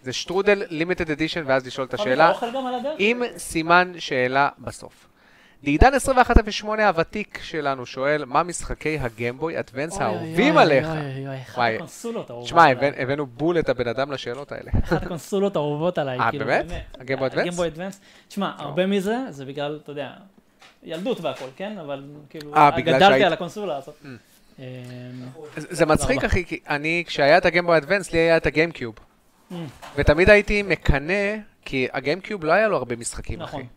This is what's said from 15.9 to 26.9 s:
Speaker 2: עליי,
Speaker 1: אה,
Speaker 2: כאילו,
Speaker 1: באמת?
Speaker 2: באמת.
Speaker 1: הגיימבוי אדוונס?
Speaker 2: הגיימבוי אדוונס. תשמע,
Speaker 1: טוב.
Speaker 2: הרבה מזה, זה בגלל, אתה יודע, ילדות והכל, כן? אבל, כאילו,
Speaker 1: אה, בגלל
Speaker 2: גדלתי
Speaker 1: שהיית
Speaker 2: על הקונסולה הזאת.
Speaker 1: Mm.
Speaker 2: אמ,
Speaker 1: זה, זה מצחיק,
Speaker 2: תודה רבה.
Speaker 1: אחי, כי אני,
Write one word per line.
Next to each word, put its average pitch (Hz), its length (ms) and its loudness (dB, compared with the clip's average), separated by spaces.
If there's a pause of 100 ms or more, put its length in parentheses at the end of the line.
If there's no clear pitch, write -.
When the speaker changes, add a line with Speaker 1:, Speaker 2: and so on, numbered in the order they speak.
Speaker 2:
עליי, 131 220 -4
Speaker 1:
אה, 117 100 2
Speaker 2:
כאילו, 135 160 -6
Speaker 1:
באמת? 151 200 0
Speaker 2:
באמת. 175 160 -8 (180)
Speaker 1:
הגיימבוי 131 280 -4
אדוונס? 135 140 -2
Speaker 2:
הגיימבוי 175 260 -2
אדוונס. 175 320 -10 (280)
תשמע, 190 300 -4
Speaker 1:
טוב. 147 80 -10
Speaker 2:
הרבה 165 200 0
מזה, 202 300 0 (140)
זה 139 140 -14
בגלל, 143 380 -6
אתה - 100 -18
יודע, 143 180 -8 (720)
ילדות 180 380 -6
והכל, 143 240 -4 (120)
כן? 202 220 -10
אבל, 143 260 -10 (260)
כאילו, 147 260 -14
Speaker 1:
אה, 147 140 8
בגלל 160 260 0
Speaker 2:
גדלתי 156 160 6
Speaker 1:
שהיית 196 140 4
Speaker 2:
על 165 60 2
הקונסולה 175 440 -6
הזאת. 143 260 -14
Speaker 1:
Mm. 147 40 -18 (520)
Speaker 2:
אמ, 131 60 -16 (920)
Speaker 1:
זה, 151 140 -10
זה 165 160 2
מצחיק, 156 220 2
Speaker 2:
תודה 269 100 2
רבה. 240 80 0
Speaker 1:
אחי, 190 180 2
כי - 240 -8
אני, 160 380 -2